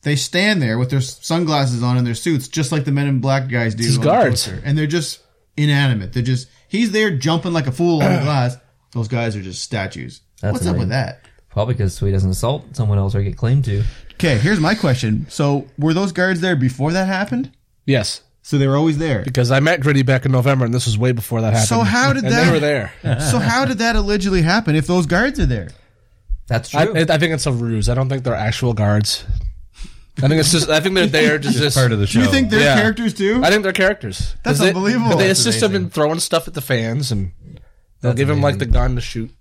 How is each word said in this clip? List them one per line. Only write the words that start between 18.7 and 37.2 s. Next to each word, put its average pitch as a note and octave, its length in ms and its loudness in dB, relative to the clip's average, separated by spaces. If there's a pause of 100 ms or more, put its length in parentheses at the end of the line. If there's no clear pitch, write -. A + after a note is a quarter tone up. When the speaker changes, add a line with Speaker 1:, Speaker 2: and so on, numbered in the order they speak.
Speaker 1:
always D#3 200 2
there? D3 260 -2
Speaker 2:
Because B2 280 0
I C3 80 4
met D#3+ 220 2
Gritty C#3 220 2
back C3 220 2
in C3+ 60 0
November, C3 320 2
and A#2 100 0
this B2 120 0
was A2 120 -2
way B2 140 2
before A#2 300 -4
that A2 100 0
happened. G#2+ 160 2
Speaker 1:
So A#3 140 2
how B3 320 2
did C4 100 -2
Speaker 2:
And G#3 100 0
Speaker 1:
that A#3+ 120 4
Speaker 2:
they - 60 4
were D#3 100 2
there. C#3+ 320 -2 (100)
Speaker 1:
<laughs> A2+ 160 0 (100)
So - 80 2
how A3+ 280 0
did B3 140 -2
that A3+ 180 2
allegedly G3 460 2
happen E3+ 320 2
if D3 120 0
those F3+ 180 2
guards A3+ 360 0
are F3 40 2
there? A2 240 -2 (760)
Speaker 3:
That's - 260 -4
Speaker 2:
I, D3+ 120 2
Speaker 3:
true. G#3+ 100 -2
Speaker 2:
I D#3+ 220 2
think D#3+ 160 0
it's C#3+ 120 -4
a C#3+ 60 0
ruse. A#2 380 0
I B2 60 2
don't C3 140 0
think C3+ 140 -4
they're B2 100 -2
actual A2+ 400 -2
guards. G#2 520 0 (920)
I C3 100 0
think D3 120 4
it's D3 120 2
just, D3+ 180 0
I D#3 120 4
think F#3 140 0
they're F3+ 120 4
there D3+ 320 2
to C#3+ 80 -6
Speaker 4:
It's - 100 2
Speaker 2:
just C#3 200 0
Speaker 4:
part B2+ 140 4
of G#2+ 80 0
the G2+ 60 2
Speaker 1:
Do G#3+ 140 2
you B3+ 60 4
Speaker 4:
show. B3+ 60 2
Speaker 1:
think C4+ 180 2
they're G#3+ 120 2
Speaker 2:
Yeah. D3 180 4
Speaker 1:
characters A3 340 0
too? G#3+ 300 0
Speaker 2:
I D#3+ 60 6
think G#3 140 4
they're G3 80 0
characters. F#3+ 720 -2
Speaker 1:
That's C#3+ 140 0
Speaker 2:
'Cause - 20 0
they, F3 100 4
Speaker 1:
unbelievable. G3+ 480 0
Speaker 2:
they F#3+ 100 4
Speaker 3:
That's F#3+ 120 2
Speaker 2:
assist A3+ 220 0
them G#3+ 100 2
in G3 60 -2
Speaker 3:
amazing. F#3 140 -2
Speaker 2:
throwing D#3 280 0
stuff E3 280 -2
at - 60 -12
the D3+ 80 -8
fans, B2 500 -2
and G2 200 -2 (680)